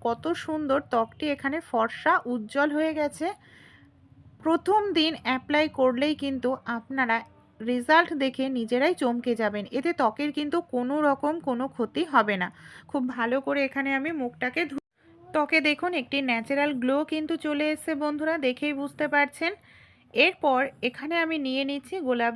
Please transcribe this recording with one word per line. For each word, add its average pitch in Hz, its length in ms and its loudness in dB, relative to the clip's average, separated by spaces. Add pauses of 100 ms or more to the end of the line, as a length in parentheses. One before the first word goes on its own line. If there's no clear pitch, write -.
কত 233 180 -2 (200)
সুন্দর 302 340 0 (120)
ত্বকটি 226 340 -2 (100)
এখানে 277 220 -4 (140)
ফর্সা 233 440 2 (180)
উজ্জ্বল 247 440 0
হয়ে 311 180 2
গেছে। 294 320 -2 (1160)
প্রথম 339 360 4 (120)
দিন 320 200 4 (120)
অ্যাপ্লাই 294 440 2
করলেই 262 460 2
কিন্তু 269 360 -2 (160)
আপনারা 233 500 -2 (440)
রেজাল্ট 247 500 4 (140)
দেখে 262 240 0
নিজেরাই 254 460 2
চমকে 240 400 0
যাবেন। 208 300 -2 (140)
এতে 320 140 0
ত্বকের 285 400 0
কিন্তু 294 260 -2 (160)
কোনো 247 220 -2 (120)
রকম 294 320 0
কোনো 254 280 -2
ক্ষতি 247 360 -4
হবে 220 320 4
না। 180 120 -2 (380)
খুব 277 220 -2
ভালো 240 320 0
করে 277 240 0
এখানে 269 300 -2
আমি 277 180 -2
মুখটাকে 254 480 -4 (100)
ধু-, 277 100 -8 (520)
ত্বকে 311 280 2
দেখুন 294 340 0
একটি 277 280 -2
ন্যাচারাল 269 480 0 (120)
গ্লো 262 220 2
কিন্তু 311 320 -4
চলে 302 360 -2
এসেছে 311 220 -4
বন্ধুরা, 302 440 -2
দেখেই 269 420 -2
বুঝতে 285 280 -4
পারছেন। 294 440 0 (600)
এরপর 277 460 4 (220)
এখানে 269 320 -4 (100)
আমি 320 140 -2
নিয়ে 262 260 -2
নিচ্ছি 285 360 -6
গোলাপ 240 360 0